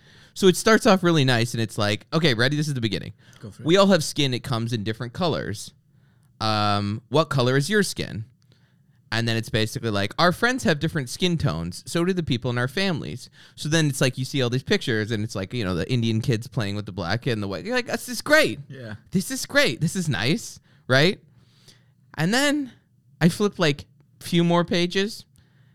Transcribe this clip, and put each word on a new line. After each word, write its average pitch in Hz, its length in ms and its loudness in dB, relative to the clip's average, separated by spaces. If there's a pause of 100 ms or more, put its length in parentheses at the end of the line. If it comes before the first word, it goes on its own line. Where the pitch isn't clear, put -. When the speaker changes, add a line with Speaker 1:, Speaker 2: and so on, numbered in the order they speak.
(340)
Speaker 1:
So - 140 4
it 175 80 8
starts 220 300 4
off 190 180 6
really 165 220 4
nice, 120 280 2
and 117 80 -4
it's 110 160 -4
like, 107 360 0
"Okay, 160 200 2
ready? 127 220 2
This 151 120 -2
is 147 80 -4
the 123 60 -4
beginning. 101 320 -4 (280)
Speaker 2:
Go 110 100 -16
for - 120 -20
it. - 20 -14
Speaker 1:
We 165 100 4
all 196 120 6
have 180 160 6
skin. 139 300 0
It 117 100 -6
comes 113 280 -2
in 110 120 -2
different 110 300 -6
colors. 107 600 -4 (680)
Um, 104 680 0
what 156 160 2
color 131 320 0
is 143 120 0
your 208 140 2
skin?" - 420 -6 (840)
And 117 160 0
then 113 80 0
it's 110 140 -4
basically 110 400 -2
like, 101 300 -2
"Our 175 120 4
friends 247 320 -2
have 160 160 2
different 151 300 -4
skin 180 280 0
tones. 85 500 -4
So 165 180 -2
do 185 80 0
the 180 100 -2
people 127 280 -2
in 120 80 -2
our 123 80 0
families." 135 600 -4 (260)
So - 120 -8
then 156 200 4
it's 139 120 -2
like, 131 180 2
you 131 80 -4
see 139 160 -2
all 123 100 2
these 127 120 -2
pictures, 113 480 -2
and 107 120 -2
it's 110 120 -8
like, 98 180 -6
you 120 120 -4
know, 92 100 0
the 82 160 -2
Indian 113 300 0
kids 113 260 0
playing 101 280 -4
with 104 100 -6
the 104 60 -10
black 92 320 -4
kid 131 100 -2
and 107 100 -4
the 98 40 -6
white. 98 180 -8
You're 240 100 -4
like, 240 120 -2
"This - 200 -6
is 247 140 -8
great. 285 380 2 (100)
Speaker 2:
Yeah. 120 260 -14 (160)
Speaker 1:
This 190 200 -2
is 262 160 -6
great. 262 340 2
This 170 140 0
is 180 120 -2
nice," 127 520 -2 (280)
right? 147 320 4 (920)
And 175 200 0
then 277 380 0 (480)
I 160 100 4
flip, 208 300 0
like, 151 260 0 (340)
few 170 240 2
more 170 220 4
pages, 180 600 -2 (500)